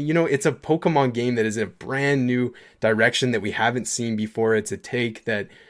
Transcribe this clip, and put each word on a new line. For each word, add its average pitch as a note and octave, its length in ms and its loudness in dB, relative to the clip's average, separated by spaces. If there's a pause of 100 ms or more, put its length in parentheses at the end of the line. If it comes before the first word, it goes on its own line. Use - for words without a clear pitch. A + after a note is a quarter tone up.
you D3+ 140 -2
know, E3+ 120 4
it's C#3 200 0
a D3+ 60 4
Pokemon D3+ 600 0
game A#2+ 220 -2
that A2+ 100 2
is A2 120 -2
a A2 100 -2
brand C3+ 600 -2
new B2 280 0 (240)
direction A2+ 540 2
that A2 100 -2
we G2+ 80 -4
haven't A#2 380 0
seen A#2 260 -4
before. A2 400 0
It's G#2+ 160 0
a G2 60 -6
take A#2 480 -6
that, G#2 240 -4 (220)